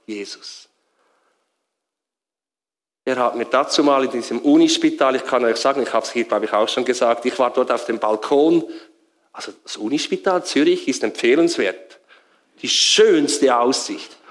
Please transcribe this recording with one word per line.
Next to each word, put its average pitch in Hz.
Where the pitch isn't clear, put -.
Jesus. -
Er 131
hat 120
mir 117
dazu 147
mal 139
in 120
diesem 117
Unispital, 151
ich 123
kann 123
euch 113
sagen, 139
ich 113
hab's 110
hier, 117
glaub 107
ich, 107
auch 107
schon 127
gesagt, 117
ich 127
war 123
dort 127
auf 110
dem 113
Balkon. 147
Also -
das -
Unispital 170
Zürich 175
ist 127
empfehlenswert. 123
Die 123
schönste 147
Aussicht. -